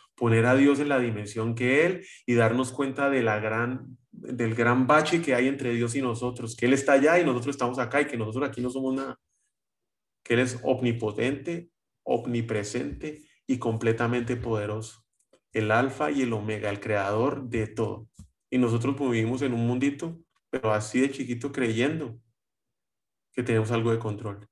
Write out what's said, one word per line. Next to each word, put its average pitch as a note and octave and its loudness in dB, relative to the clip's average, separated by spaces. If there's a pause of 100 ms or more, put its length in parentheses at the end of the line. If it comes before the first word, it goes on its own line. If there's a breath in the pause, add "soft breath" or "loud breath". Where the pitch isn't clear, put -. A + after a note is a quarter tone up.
(140 soft breath)
poner A2+ 4
a B2+ 6
Dios C#3 6
en D3 -2
la C3+ 2
dimensión A2+ -4
que C3 4
Él F3+ -4 (180 loud breath)
y A#2+ 2
darnos A#2 4
cuenta C#3 -2
de C3 2
la G#2+ 0
gran, A#2+ -4 (140)
del A#2 -4
gran B2 4
bache D#3 4
que C#3+ 0
hay B2 2
entre C3+ -2
Dios A#2 -2
y C#3 -2
nosotros, B2 -4
que - 0
Él C3 6
está C#3 4
allá D3 6
y F3 4
nosotros B2+ -2
estamos B2+ -2
acá B2 0
y D3+ 0
que B2+ -8
nosotros A2+ -4
aquí A#2+ -8
no B2 -2
somos C3 -4
nada, C3+ -8 (1040)
que A#2 0
Él A#2+ 4
es A#2+ -2
omnipotente, B2 -2 (360)
omnipresente A#2+ -4 (200 loud breath)
y B2+ 0
completamente A#2 0
poderoso, A2 -6 (480)
el A2 2
alfa C3+ 2
y C#3 0
el A#2+ 0
omega, G#2+ -4
el G#2 -6
creador A2 -2
de A#2 -2
todo. A2 -6 (420)
Y B2+ 0
nosotros A#2+ 2
vivimos B2+ 0
en C3 0
un A#2 0
mundito, C#3 0 (320)
pero A2+ 0
así G#2+ 0
de C3+ 2
chiquito, B2 -6
creyendo B2+ -2 (1120)
que B2 -4
tenemos A2 0
algo A#2 2
de A2+ 0
control G#2 -8